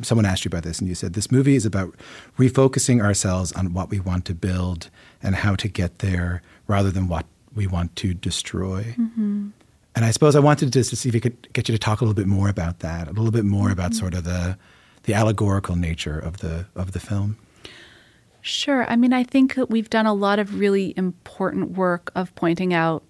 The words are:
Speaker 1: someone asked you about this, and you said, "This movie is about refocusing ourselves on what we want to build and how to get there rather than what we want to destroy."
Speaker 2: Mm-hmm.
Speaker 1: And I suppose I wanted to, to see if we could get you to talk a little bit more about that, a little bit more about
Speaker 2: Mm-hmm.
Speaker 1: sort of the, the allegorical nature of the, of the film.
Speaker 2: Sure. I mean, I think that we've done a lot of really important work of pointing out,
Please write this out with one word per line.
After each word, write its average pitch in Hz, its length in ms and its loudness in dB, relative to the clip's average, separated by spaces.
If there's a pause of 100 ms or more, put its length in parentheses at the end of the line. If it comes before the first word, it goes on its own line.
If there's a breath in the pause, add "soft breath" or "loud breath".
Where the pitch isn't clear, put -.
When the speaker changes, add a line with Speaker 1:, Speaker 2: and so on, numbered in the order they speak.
Speaker 1:
someone 113 200 4
asked 95 200 0
you 92 40 -6
about 87 140 -4
this, 85 140 -6
and 92 100 -4
you 90 60 -4
said, 90 200 -6
"This 104 180 -4
movie 135 240 4
is 110 100 2
about 95 300 -4 (420 loud breath)
refocusing 131 680 4
ourselves 92 500 0
on 92 200 -2
what 90 160 -4
we 101 100 -4
want 90 260 -2
to 87 100 -6
build 90 560 -4 (320 soft breath)
and 98 100 0
how 98 220 0
to 107 120 -4
get 90 300 -4
there 90 460 -2 (240 soft breath)
rather 98 240 2
than 95 160 -2
what 82 180 -4 (300)
we 104 100 -2
want 87 300 -2
to 95 180 -2
destroy." 95 680 -6 (160)
Speaker 2:
Mm-hmm. 214 480 -2 (480)
Speaker 1:
And 113 100 2
I 113 60 2
suppose 147 240 6
I 147 40 6
wanted 147 340 4
to, 131 100 4
to - 120 -4
see 123 140 -4
if 110 60 2
we 117 40 2
could 120 340 -4
get 113 140 -4
you 113 60 0
to 110 60 0
talk 107 220 0
a - 20 0
little 110 100 2
bit 98 140 0
more 98 220 2
about 85 320 -4
that, 165 260 -6
a 85 60 -12
little 113 180 0
bit 110 140 0
more 101 260 2
about 90 220 -2
Speaker 2:
Mm-hmm. - 60 -4
Speaker 1:
sort 90 140 -4
of 90 120 -6
the, 90 300 -2 (480 soft breath)
the 104 120 0
allegorical 101 600 2
nature 82 440 -2
of 82 180 -8
the, 85 380 -6
of 92 160 -6
the 92 80 -6
film. 101 360 -4 (1040 loud breath)
Speaker 2:
Sure. - 480 -2
I 233 60 2
mean, 247 160 6
I 254 120 2
think 262 320 4
that 254 160 0
we've 220 180 0
done 220 160 2
a 214 80 4
lot 202 260 2
of 202 200 -2
really 196 360 2
important 185 760 -4
work 180 440 -2
of 185 200 -6
pointing 175 400 0
out, 165 340 0